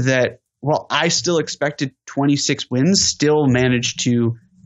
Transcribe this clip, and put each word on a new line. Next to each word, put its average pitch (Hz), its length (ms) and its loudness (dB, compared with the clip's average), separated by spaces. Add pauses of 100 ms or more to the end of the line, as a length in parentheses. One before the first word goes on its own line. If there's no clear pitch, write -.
that, 127 340 0 (220)
while 147 280 -2
I 151 200 0
still 170 300 -2
expected 147 540 -6 (140)
twenty-six 139 640 -2
wins, 151 340 2
still 151 440 2
managed 123 560 0
to 117 320 0 (300)